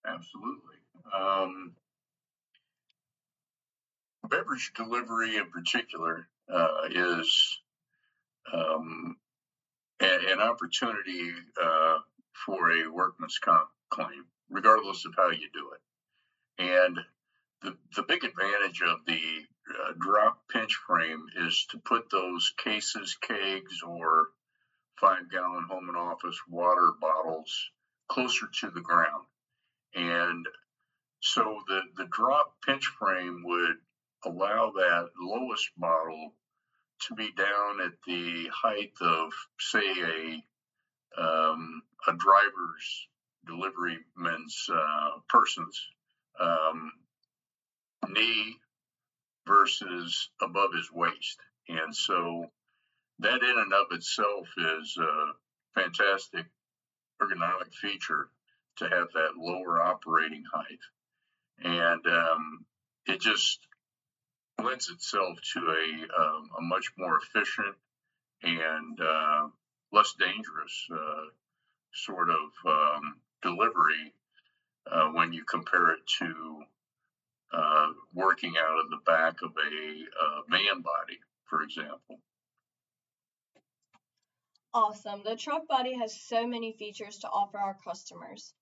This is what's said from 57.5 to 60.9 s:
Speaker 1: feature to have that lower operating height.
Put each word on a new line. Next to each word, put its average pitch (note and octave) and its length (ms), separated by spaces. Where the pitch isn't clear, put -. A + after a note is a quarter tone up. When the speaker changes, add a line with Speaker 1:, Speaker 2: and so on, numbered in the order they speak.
Speaker 1:
feature F2 560
to F2 80
have F2 280
that D#2 240
lower F2 460
operating D#2+ 720
height. D2+ 260